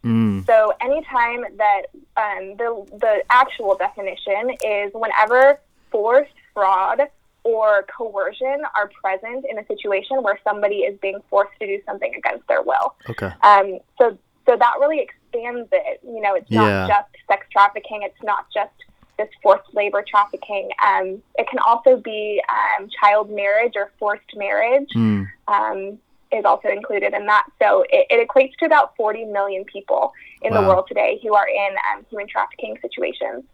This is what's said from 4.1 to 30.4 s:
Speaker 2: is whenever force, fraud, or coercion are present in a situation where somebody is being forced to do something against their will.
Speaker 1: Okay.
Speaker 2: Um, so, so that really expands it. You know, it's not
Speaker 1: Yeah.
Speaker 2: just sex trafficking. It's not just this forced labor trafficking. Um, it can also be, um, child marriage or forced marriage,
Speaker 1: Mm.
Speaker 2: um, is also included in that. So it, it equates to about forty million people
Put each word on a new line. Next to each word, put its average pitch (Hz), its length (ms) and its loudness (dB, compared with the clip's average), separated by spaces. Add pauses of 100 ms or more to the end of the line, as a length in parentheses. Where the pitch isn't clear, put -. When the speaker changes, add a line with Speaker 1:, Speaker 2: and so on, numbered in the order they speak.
Speaker 2:
is 202 280 -4
whenever 233 680 4 (320)
force, 233 380 2 (240)
fraud, 196 480 0 (420)
or 214 420 2 (100)
coercion 226 680 -6 (120)
are 208 140 -2 (120)
present 226 480 -6
in 220 100 -8
a 214 80 -14
situation 202 560 -4
where 208 200 0
somebody 208 340 -2
is 196 220 -4
being 196 200 -6 (100)
forced 202 300 0
to 214 80 -8
do 196 180 -6
something 208 300 -8
against - 320 -6
their - 160 0
will. - 320 -2 (140)
Speaker 1:
Okay. 101 220 -6 (120)
Speaker 2:
Um, 196 340 6 (220)
so, 233 180 4 (300)
so 240 100 4
that 240 220 4
really 294 200 2
expands 240 720 -10
it. - 320 -2
You 226 180 -12
know, 202 120 0
it's - 160 -4
not 214 180 4
Speaker 1:
Yeah. 196 200 0
Speaker 2:
just 202 220 0 (200)
sex 196 220 -2
trafficking. 202 500 2
It's - 220 -12
not 208 280 -4
just 202 200 -4 (480)
this - 100 -4 (140)
forced 196 320 2
labor 208 320 -2
trafficking. 202 640 -2 (140)
Um, 190 380 0 (160)
it - 100 -2
can 247 120 -6
also 247 380 4
be, 214 520 -6
um, 214 400 -2 (100)
child 208 300 4
marriage 208 460 -2
or 202 240 -6
forced 208 360 -6
marriage, 220 600 0
Speaker 1:
Mm. 208 320 0 (200)
Speaker 2:
um, 208 520 -4 (320)
is 220 140 -2
also 202 220 2
included 202 460 -2
in 202 140 -6
that. 208 180 4 (160)
So 202 280 4
it, - 200 4
it - 180 2
equates 269 300 2
to 330 80 -2
about 302 320 4
forty 220 260 -2
million 202 420 -4
people - 460 -2 (300)